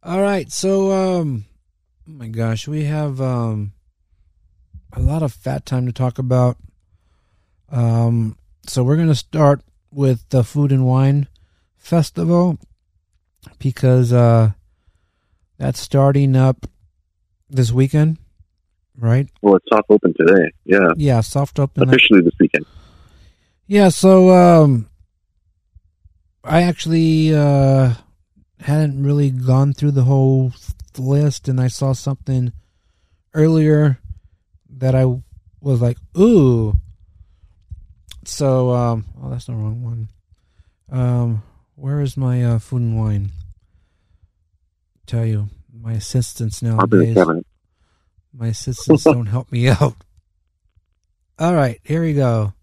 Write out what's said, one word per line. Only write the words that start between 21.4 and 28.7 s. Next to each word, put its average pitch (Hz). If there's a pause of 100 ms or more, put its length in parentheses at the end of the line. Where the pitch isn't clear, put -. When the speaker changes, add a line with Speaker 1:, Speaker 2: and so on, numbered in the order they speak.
Speaker 1:
open. 139
Speaker 2:
Officially 113
this 85
weekend. - (1000)
Speaker 1:
Yeah, 196
so, 185
um, 165 (1600)
I 160
actually, 160
uh, 135 (680)
hadn't 143